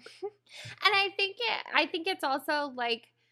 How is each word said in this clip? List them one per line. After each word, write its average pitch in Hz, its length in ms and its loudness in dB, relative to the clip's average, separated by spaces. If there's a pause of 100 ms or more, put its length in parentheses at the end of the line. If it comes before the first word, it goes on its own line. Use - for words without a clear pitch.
(220)
<laughs> 415 100 -6 (540)
And 403 100 6
I 392 220 4
think 392 220 0
it, 453 260 0 (100)
I 302 120 6
think 330 200 -4
it's 381 160 -2
also, 294 500 0
like, 233 340 -2 (240)